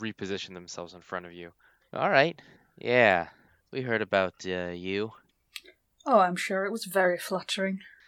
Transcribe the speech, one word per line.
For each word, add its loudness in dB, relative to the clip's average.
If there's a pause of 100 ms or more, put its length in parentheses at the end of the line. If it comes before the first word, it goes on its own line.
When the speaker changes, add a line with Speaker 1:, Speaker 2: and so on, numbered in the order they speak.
Speaker 1:
reposition -8
themselves -12
in -20
front -10
of -16
you. -16 (420)
All 0
right. 4 (360)
Yeah, 4 (420)
we -8
heard -2
about, 2 (120)
uh, -4
you. -4 (920)
Speaker 2:
Oh, 6
I'm 4
sure -2
it -4
was -8
very 2
flattering. -4 (300)